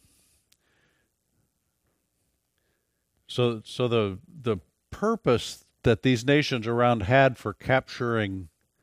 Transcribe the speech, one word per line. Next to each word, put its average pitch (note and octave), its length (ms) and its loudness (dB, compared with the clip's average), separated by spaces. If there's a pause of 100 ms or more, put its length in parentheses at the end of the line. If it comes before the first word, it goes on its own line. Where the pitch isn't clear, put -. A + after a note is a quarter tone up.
(3250)
So, A#2+ 380 -2
so - 240 -4
the, G#2 300 0 (100)
the A#2+ 300 -6 (320)
purpose - 720 -2 (200)
that A#2 200 2
these B2 220 0
nations C3+ 420 0
around A#2+ 360 2
had C3 340 4
for G#2 160 -8
capturing A2+ 960 -4 (340)